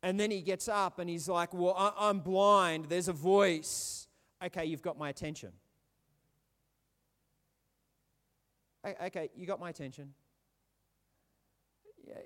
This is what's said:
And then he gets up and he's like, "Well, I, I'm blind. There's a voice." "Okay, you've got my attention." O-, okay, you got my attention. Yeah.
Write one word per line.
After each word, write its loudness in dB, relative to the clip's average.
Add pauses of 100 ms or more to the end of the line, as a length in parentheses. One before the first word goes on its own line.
And 0
then 0
he -4
gets -2
up 0
and -4
he's -6
like, 0
"Well, 2
I, 2
I'm 0
blind. 4
There's -2
a -2
voice." 2 (380)
"Okay, -4
you've -6
got -6
my -6
attention." -10 (3250)
O-, -8
okay, -8
you -14
got -6
my -10
attention. -14 (1900)
Yeah. -14